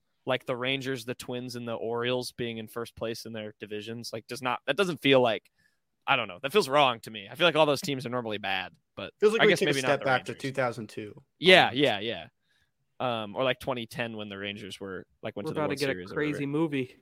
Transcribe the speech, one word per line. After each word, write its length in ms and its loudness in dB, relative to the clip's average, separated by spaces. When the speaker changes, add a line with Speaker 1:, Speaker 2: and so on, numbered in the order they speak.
Speaker 1:
Like 220 -2
the 100 -4
Rangers, 480 -4
the 100 -6
Twins, 420 -10
and 100 -8
the 80 -4
Orioles 580 -2
being 260 -6
in 100 -12
first 280 -10
place 300 -8
in 60 -12
their 280 -10
divisions. 520 -10
Like, 140 -12
does 160 -10
not, 240 -2
that 100 0
doesn't 240 0
feel 200 8
like, 300 2
I 100 4
don't 120 -2
know. 140 -12
That 100 -4
feels 160 4
wrong 320 4
to 100 -14
me. 200 -12
I 40 -14
feel 120 2
like 100 4
all 100 8
those 140 2
teams 260 -4
are 40 -6
normally 280 -4
bad, 340 -4
but 260 -10
Speaker 2:
Feels 120 6
like 100 4
Speaker 1:
I 40 8
Speaker 2:
we 60 8
Speaker 1:
guess 80 4
Speaker 2:
took 60 2
a 60 4
Speaker 1:
maybe 100 0
not 60 0
Speaker 2:
step 120 2
Speaker 1:
the 40 -10
Speaker 2:
back 220 2
to 60 -6
Speaker 1:
Rangers. 100 -10
Speaker 2:
two 100 -4
thousand 360 -2
two. 340 -14
Speaker 1:
Yeah, 300 8
Speaker 2:
Um, 80 -4
Speaker 1:
yeah, 240 2
yeah. 260 -8
Um, 380 -4
or 80 0
like 160 0
twenty 260 -6
ten 300 -8
when 120 -10
the 100 -10
Rangers 420 -10
were, 260 -10
like, 140 -10
went 100 -8
Speaker 3:
We're 40 -6
Speaker 1:
to 40 -8
the 60 -4
Speaker 3:
about 100 -2
Speaker 1:
World 100 -4
Speaker 3:
to 60 0
get 60 -2
Speaker 1:
Series 180 -10
Speaker 3:
a 20 -12
Speaker 1:
or 40 -8
Speaker 3:
crazy 300 -2
Speaker 1:
whatever. 0 -
Speaker 3:
movie. 560 -2